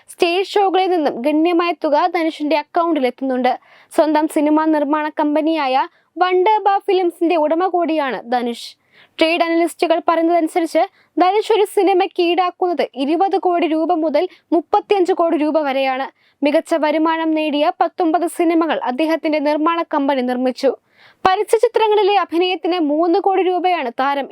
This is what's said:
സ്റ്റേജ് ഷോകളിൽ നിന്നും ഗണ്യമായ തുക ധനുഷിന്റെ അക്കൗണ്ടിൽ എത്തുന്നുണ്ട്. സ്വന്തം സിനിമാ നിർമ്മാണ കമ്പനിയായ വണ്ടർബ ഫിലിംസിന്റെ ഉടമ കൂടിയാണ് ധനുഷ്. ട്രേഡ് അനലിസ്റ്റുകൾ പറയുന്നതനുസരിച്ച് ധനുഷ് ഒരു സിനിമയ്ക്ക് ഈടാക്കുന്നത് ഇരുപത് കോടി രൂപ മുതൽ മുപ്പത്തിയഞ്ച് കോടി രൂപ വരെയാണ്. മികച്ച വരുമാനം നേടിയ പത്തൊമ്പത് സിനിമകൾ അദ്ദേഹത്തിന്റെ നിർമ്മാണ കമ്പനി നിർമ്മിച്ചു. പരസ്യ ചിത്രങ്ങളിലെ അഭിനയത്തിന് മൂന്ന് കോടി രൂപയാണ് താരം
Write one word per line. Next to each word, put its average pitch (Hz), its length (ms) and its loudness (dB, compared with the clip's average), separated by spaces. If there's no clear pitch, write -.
സ്റ്റേജ് 359 400 -2
ഷോകളിൽ 381 400 2
നിന്നും 302 220 0
ഗണ്യമായ 330 480 2
തുക 294 140 0
ധനുഷിന്റെ 320 480 -2
അക്കൗണ്ടിൽ 320 480 0
എത്തുന്നുണ്ട്. 254 400 -2
സ്വന്തം 311 400 2
സിനിമാ 302 280 2
നിർമ്മാണ 302 340 -2
കമ്പനിയായ 294 560 0
വണ്ടർബ 370 460 2
ഫിലിംസിന്റെ 359 580 0
ഉടമ 330 300 0
കൂടിയാണ് 302 440 -2
ധനുഷ്. 240 340 -4
ട്രേഡ് 330 280 2
അനലിസ്റ്റുകൾ 330 520 0
പറയുന്നതനുസരിച്ച് 330 720 0
ധനുഷ് 403 320 0
ഒരു 403 180 2
സിനിമയ്ക്ക് 381 560 2
ഈടാക്കുന്നത് 349 540 -2
ഇരുപത് 339 320 0
കോടി 349 280 0
രൂപ 320 180 0
മുതൽ 302 200 0
മുപ്പത്തിയഞ്ച് 392 640 0
കോടി 339 240 0
രൂപ 302 140 0
വരെയാണ്. 262 400 -4
മികച്ച 302 320 0
വരുമാനം 320 520 0
നേടിയ 311 420 0
പത്തൊമ്പത് 330 460 -2
സിനിമകൾ 330 400 0
അദ്ദേഹത്തിന്റെ 311 460 -2
നിർമ്മാണ 311 280 0
കമ്പനി 277 380 0
നിർമ്മിച്ചു. 254 400 0
പരസ്യ 403 400 2
ചിത്രങ്ങളിലെ 427 500 2
അഭിനയത്തിന് 359 520 -2
മൂന്ന് 339 260 2
കോടി 381 240 0
രൂപയാണ് 339 380 -2
താരം 277 300 -2